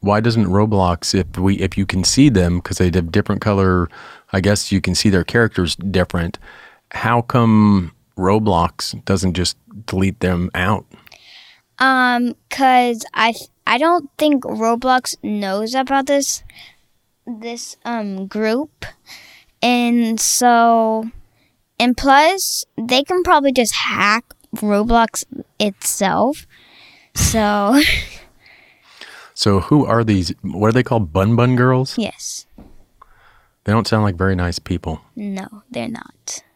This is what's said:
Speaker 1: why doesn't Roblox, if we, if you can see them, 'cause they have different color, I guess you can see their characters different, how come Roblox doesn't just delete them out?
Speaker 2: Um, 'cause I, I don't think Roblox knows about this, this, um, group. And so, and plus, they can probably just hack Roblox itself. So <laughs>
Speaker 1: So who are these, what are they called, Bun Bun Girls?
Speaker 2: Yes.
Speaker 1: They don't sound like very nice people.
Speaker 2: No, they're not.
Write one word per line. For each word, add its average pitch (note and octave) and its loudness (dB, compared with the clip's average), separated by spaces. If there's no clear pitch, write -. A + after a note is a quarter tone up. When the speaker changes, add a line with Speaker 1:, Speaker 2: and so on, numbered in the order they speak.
Speaker 1:
why G#2 2
doesn't A2+ 2
Roblox, F#2+ 0
if F#2+ -2
we, F#2+ 2
if F#2+ -4
you G2 0
can F#2 -4
see C#3+ 4
them, F2+ 2
'cause - -8
they F#2 2
have E2+ 0
different G2+ -2
color, F#2+ 2
I G2 2
guess G2+ 0
you F#2+ 0
can F#2 -2
see - 0
their F#2+ 2
characters G#2+ 0
different, F2+ -2
how A#2 0
come G#2+ 4
Roblox F#2+ 0
doesn't F#2+ 0
just F2 -4
delete F#2+ -2
them F2+ -2
out? F#2+ -2
Speaker 2:
Um, B3 0
'cause B3 2
I, A#3 0
I A#3+ 0
don't E4 0
think D4 0
Roblox A#3 -2
knows G#3 -4
about C4+ 0
this, C#4+ -2
this, A#3 -12
um, G#3 -8
group. A3 -4
And A#3+ 0
so, A#3 2
and A#3+ 2
plus, D#4 2
they B3+ 0
can F4+ -2
probably D4+ 4
just B3+ 0
hack G#3 -2
Roblox A3 0
itself. G3+ -2
So G#3 2
<laughs> - -10
Speaker 1:
So G2 2
who C#3+ 2
are A2+ 2
these, G2 0
what G2 0
are A2+ 2
they B2 4
called, G#2 -2
Bun G2 2
Bun B2 2
Girls? B2+ 0
Speaker 2:
Yes. - -8
Speaker 1:
They G#2 0
don't A2+ 2
sound G#2+ 2
like G2 0
very F#2+ 0
nice F2 -2
people. E2+ -6
Speaker 2:
No, G3+ -10
they're A3+ -8
not. - -14